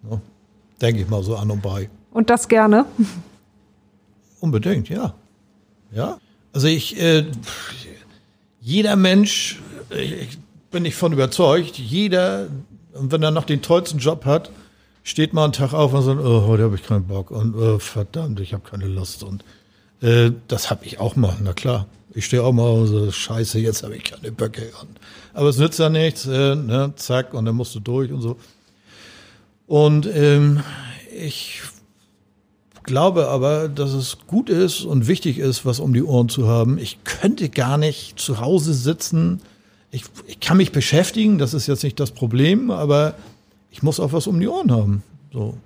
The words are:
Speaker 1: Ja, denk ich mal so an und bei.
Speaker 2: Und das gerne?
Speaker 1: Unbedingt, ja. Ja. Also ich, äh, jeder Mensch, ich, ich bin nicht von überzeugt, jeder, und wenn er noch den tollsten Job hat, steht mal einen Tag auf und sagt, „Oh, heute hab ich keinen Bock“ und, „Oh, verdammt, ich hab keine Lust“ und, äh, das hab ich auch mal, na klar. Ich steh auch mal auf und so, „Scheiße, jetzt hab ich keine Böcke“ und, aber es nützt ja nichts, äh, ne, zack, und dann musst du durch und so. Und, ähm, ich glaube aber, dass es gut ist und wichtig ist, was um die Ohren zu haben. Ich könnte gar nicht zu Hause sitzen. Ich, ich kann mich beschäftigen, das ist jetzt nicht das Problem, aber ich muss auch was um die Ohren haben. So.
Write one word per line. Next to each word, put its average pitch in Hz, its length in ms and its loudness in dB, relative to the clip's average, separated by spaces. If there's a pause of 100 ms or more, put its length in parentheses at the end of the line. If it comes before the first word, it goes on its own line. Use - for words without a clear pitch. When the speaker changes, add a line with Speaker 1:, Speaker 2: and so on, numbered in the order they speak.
Speaker 1:
Ja, 110 120 -6 (600)
denk 117 180 2
ich 92 100 -4
mal 101 140 -2
so 110 120 -4
an 104 160 -4
und 101 100 -4
bei. 98 280 -6 (220)
Speaker 2:
Und 226 180 0
das 233 180 0
gerne? 220 380 6 (1500)
Speaker 1:
Unbedingt, 151 480 0
ja. 214 280 -6 (760)
Ja. 113 260 -6 (360)
Also 143 140 0
ich, 160 340 -2
äh, 160 240 4 (1400)
jeder 202 340 0
Mensch, 190 680 2 (280)
ich, 135 240 -6
ich 156 240 -12 (340)
bin 175 120 -4
nicht 165 120 -4
von 170 160 0
überzeugt, 147 680 2
jeder, 185 680 -2 (460)
und 135 180 -4
wenn 156 120 2
er 156 80 2
noch 156 140 -2
den 147 160 0
tollsten 175 360 0
Job 143 280 -2
hat, 151 260 0 (520)
steht - 300 -2
mal 156 100 2
einen 151 100 2
Tag 135 200 -2
auf 147 200 2
und 135 100 2
sagt, 135 160 2
„Oh, 117 280 4
heute 113 160 4
hab 107 100 2
ich 92 100 -6
keinen 98 240 0
Bock“ 95 240 -6
und, 110 240 -2
„Oh, 110 240 2
verdammt, 113 600 -6
ich 98 140 -8
hab 98 100 -8
keine 95 240 -8
Lust“ 95 360 -6
und, 98 200 -12 (580)
äh, 117 300 4 (160)
das - 220 -6
hab - 160 -6
ich - 140 -14
auch - 160 -4
mal, 98 280 2
na 90 100 -2
klar. 120 340 -2 (260)
Ich 113 120 -6
steh 123 140 0
auch 123 140 2
mal 117 100 4
auf 113 160 4
und 110 80 4
so, 104 240 0
„Scheiße, 110 480 -4
jetzt 110 240 -2
hab 107 80 -12
ich 110 140 -14
keine - 260 -10
Böcke“ 113 400 -8 (100)
und, - 180 -20 (340)
aber 147 160 2
es 127 80 2
nützt 156 220 2
ja 156 100 4
nichts, 160 360 0
äh, 139 300 2
ne, 139 400 -2
zack, 127 380 -4
und 113 120 -4
dann 113 100 0
musst 120 200 -6
du 113 40 -8
durch 123 320 -4
und 135 100 -8
so. 117 160 -6 (1300)
Und, 151 460 4
ähm, 147 480 6 (520)
ich - 480 -10 (1200)
glaube 156 440 2
aber, 143 400 0
dass 139 240 -4
es 135 260 -6 (100)
gut 220 220 0
ist 175 360 2
und 131 220 2
wichtig 156 320 0
ist, 131 260 -2
was 127 160 0
um 139 120 0
die 120 100 4
Ohren 123 260 2
zu 120 180 0
haben. 117 300 2
Ich - 260 -10
könnte 202 460 -2
gar 135 280 0
nicht 151 400 -4
zu 123 220 -4
Hause 156 340 2
sitzen. 165 680 0 (500)
Ich, - 140 -10 (200)
ich - 140 -18
kann - 160 0
mich 190 160 4
beschäftigen, 185 680 2
das 143 160 0
ist 139 140 -4
jetzt 139 160 -2
nicht 143 160 -4
das 139 120 -2
Problem, 156 600 2
aber 151 440 2 (540)
ich - 140 -8
muss 151 160 0
auch 151 140 -2
was 165 120 -2
um 185 140 0
die 190 80 2
Ohren 330 240 0
haben. 104 320 0 (300)
So. 113 320 -8